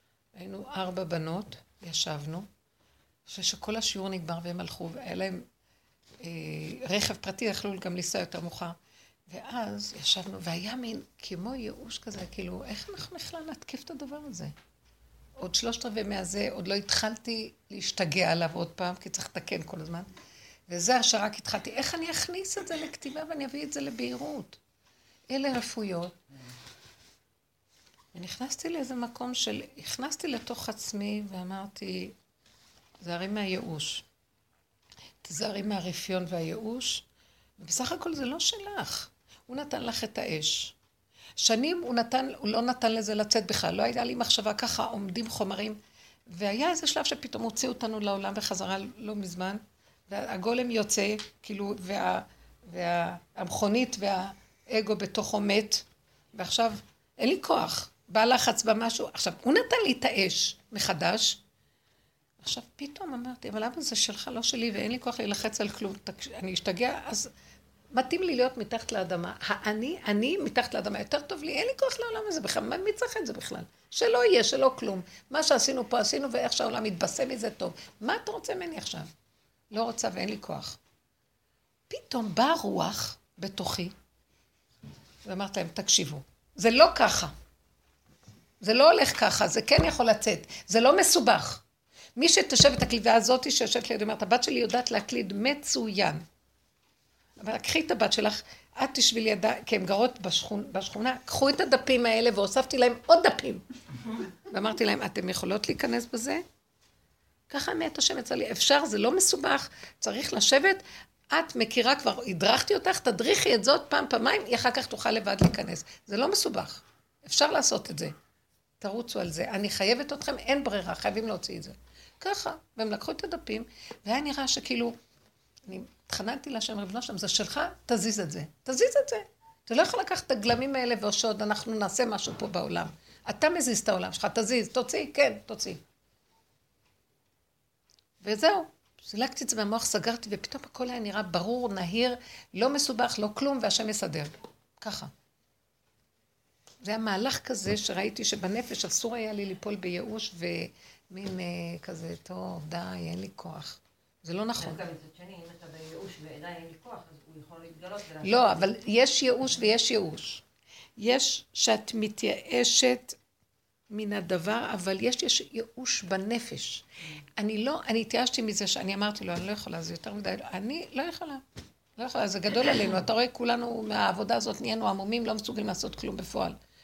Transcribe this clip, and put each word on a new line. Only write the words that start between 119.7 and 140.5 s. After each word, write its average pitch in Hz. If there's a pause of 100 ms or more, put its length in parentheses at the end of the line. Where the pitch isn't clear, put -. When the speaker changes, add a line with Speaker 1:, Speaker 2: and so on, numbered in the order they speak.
Speaker 1:
חייבת 247
אתכם, 285
אין 269
ברירה, 196
חייבים 214
להוציא 190
את 156
זה. - (480)
ככה, 392 (220)
והם 220
לקחו 208
את 320
הדפים, 233 (420)
והיה 233
נראה 285
שכאילו, 233 (760)
אני 190 (260)
התחננתי 269
להשם, 226
"ריבונו 202
שלם, 202
זה 202
שלך, - (260)
תזיז 214
את 165
זה, 170 (200)
תזיז 262
את -
זה. 480 (480)
אתה 226
לא 277
יכול 392
לקחת -
את -
הגלמים 240
האלה 240
ועוד 208
אנחנו 208
נעשה 208
משהו 214
פה 208
בעולם. 170 (440)
אתה 302
מזיז 262
את -
העולם 185
שלך, -
תזיז, 226
תוציא, 262
כן, -
תוציא." - (2500)
וזהו, 311 (400)
סילקתי 254
את 233
זה -
מהמוח, 220
סגרתי, 233
ופתאום 208